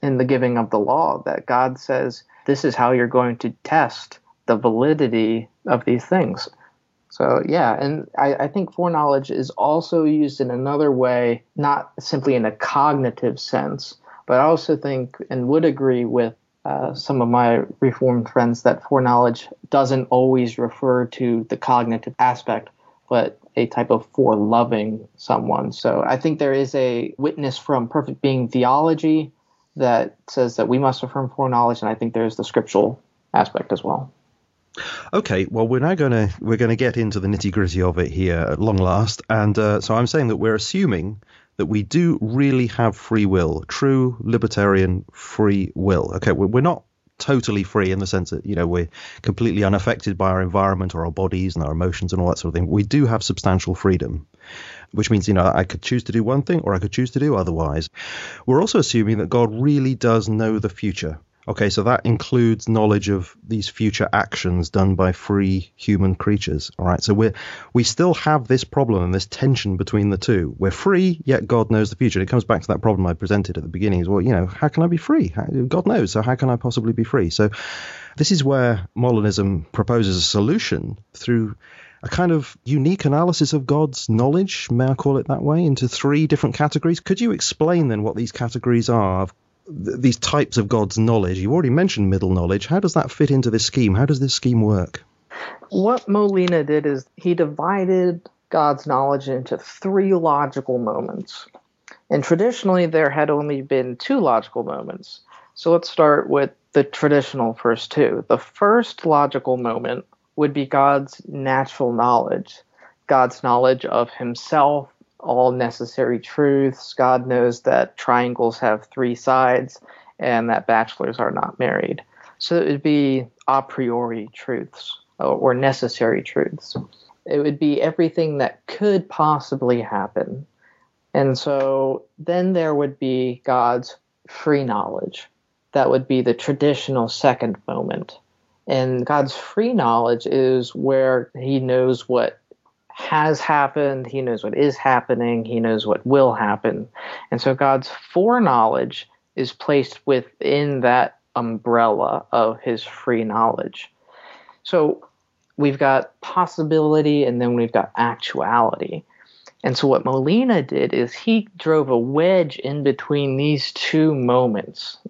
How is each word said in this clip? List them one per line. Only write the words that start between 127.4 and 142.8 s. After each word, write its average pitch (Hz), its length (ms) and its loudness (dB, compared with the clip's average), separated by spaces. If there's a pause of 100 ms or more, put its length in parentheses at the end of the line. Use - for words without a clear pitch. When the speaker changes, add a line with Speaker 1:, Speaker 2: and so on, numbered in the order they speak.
Speaker 1:
be 147 200 0
everything 160 580 0
that - 280 -4
could 196 420 0
possibly 135 720 0
happen. 107 640 -6 (680)
And 135 240 2
so 135 640 -2 (160)
then 180 360 -2
there 160 200 0
would 143 240 -2
be 127 460 -2
God's 123 520 0 (300)
free 143 380 0
knowledge. - 640 -6 (440)
That 135 180 2
would 131 180 0
be 131 140 0
the 123 120 2
traditional 135 760 -2
second 120 480 0 (120)
moment. - 500 -8 (480)
And 127 380 -2
God's 143 320 0
free 233 380 -2
knowledge 117 520 2
is 131 480 0
where 131 640 0
he 131 220 -2
knows 127 480 0
what 123 320 0 (480)